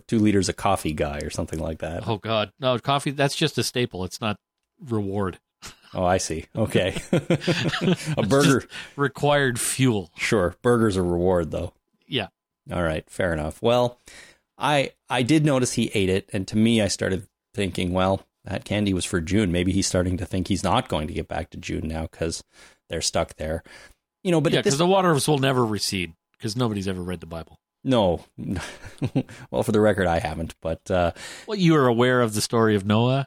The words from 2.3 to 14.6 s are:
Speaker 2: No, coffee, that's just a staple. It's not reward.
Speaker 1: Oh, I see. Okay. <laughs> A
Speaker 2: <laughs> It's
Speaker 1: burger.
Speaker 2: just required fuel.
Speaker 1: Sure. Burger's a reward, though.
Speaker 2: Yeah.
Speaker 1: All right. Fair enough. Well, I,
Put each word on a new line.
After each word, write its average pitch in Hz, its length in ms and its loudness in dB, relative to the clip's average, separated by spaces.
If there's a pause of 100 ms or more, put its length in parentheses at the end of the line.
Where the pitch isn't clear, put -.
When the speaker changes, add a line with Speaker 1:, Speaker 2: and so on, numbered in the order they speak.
Speaker 2:
No, 127 200 0
coffee, 139 320 -2
that's 139 240 0
just - 220 -2
a 120 60 0
staple. 117 400 -4
It's - 180 -8
not 107 140 -2 (500)
reward. 101 540 -2 (540)
Speaker 1:
Oh, 92 120 -2
I 92 120 4
see. 80 280 -6 (100)
Okay. 98 500 0
<laughs> - 60 -20
A 170 140 2
Speaker 2:
<laughs> - 40 -2 (520)
It's 160 460 0
Speaker 1:
burger. 139 340 4
Speaker 2:
just - 60 -10 (300)
required 139 600 0
fuel. 113 580 0
Speaker 1:
Sure. 90 440 0
Burger's 113 360 2
a 92 40 4
reward, 87 500 2
though. 82 220 -6 (340)
Speaker 2:
Yeah. 110 200 -4 (440)
Speaker 1:
All 87 120 -2
right. 80 260 -2
Fair 90 240 -2
enough. 78 280 -6
Well, 120 380 2 (600)
I, 139 320 0 (180)